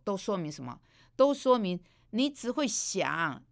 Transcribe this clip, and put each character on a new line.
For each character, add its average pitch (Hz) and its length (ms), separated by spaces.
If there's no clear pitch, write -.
都 196 140
说 202 180
明 156 160
什 139 120
么？ 123 140
都 277 180
说 254 240
明 180 220
你 254 180
只 247 220
会 285 160
想， 160 760